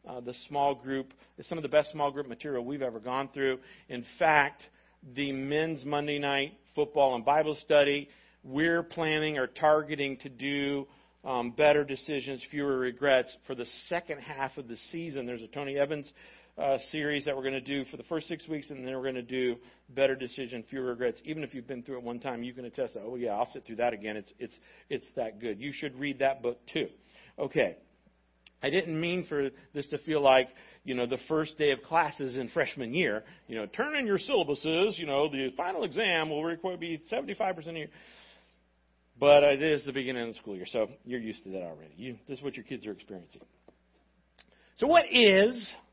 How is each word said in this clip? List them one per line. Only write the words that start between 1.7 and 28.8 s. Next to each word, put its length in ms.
small 200
group 160
material 360
we've 180
ever 180
gone 340
through. 260
In 160
fact, 460
the 160
men's 520
Monday 360
night 340
football 420
and 100
Bible 360
study, 460
we're 400
planning 540
or 100
targeting 680
to 120
do, 580
um, 280
Better 320
Decisions, 560
Fewer 260
Regrets 580
for 80
the 100
second 300
half 380
of 100
the 100
season. 340
There's 160
a 60
Tony 320
Evans, 320
uh, 220
series 340
that 100
we're 80
gonna 160
do 260
for 120
the 60
first 240
six 200
weeks, 220
and 160
then 100
we're 80
gonna 200
do 340
Better 260
Decision, 540
Fewer 160
Regrets. 400
Even 180
if 120
you've 100
been 160
through 160
it 60
one 160
time, 240
you 100
can 120
attest 280
that, 80
"Oh, 140
yeah, 200
I'll 120
sit 180
through 120
that 140
again. 240
It's, 220
it's, 160
it's 260
that 240
good." 200
You 140
should 260
read 200
that 240
book, 240
too. 220
Okay. 360
I 60
didn't 300